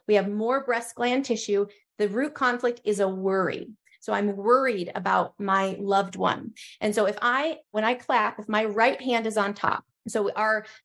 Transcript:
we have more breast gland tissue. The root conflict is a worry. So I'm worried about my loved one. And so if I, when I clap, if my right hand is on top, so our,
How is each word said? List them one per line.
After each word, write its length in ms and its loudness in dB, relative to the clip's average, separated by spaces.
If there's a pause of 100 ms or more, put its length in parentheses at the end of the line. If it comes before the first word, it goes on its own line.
we 60 4
have 140 4
more 360 -2
breast 320 -4
gland 280 0
tissue. 420 0 (320)
The 100 0
root 260 -2
conflict 500 -2
is 160 0
a 80 2
worry. 600 -2 (320)
So 120 -6
I'm 240 0
worried 580 2
about 460 0
my 400 0
loved 340 0
one. 380 -2 (280)
And 140 0
so 120 2
if 140 -2
I, 380 0 (140)
when 120 0
I 100 2
clap, 440 0
if 100 -10
my 160 2
right 380 2
hand 240 0
is 100 -4
on 180 0
top, 300 -2 (220)
so 280 -2
our, 300 0 (200)